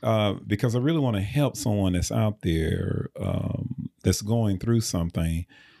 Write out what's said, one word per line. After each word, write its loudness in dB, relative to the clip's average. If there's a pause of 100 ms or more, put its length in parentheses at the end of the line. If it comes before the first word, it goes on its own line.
Uh, 2 (120)
because 0
I 2
really 2
wanna 0
help 0
someone 0
that's 0
out 0
there, 0 (100)
um, -4 (160)
that's 2
going 0
through 2
something, -2 (340)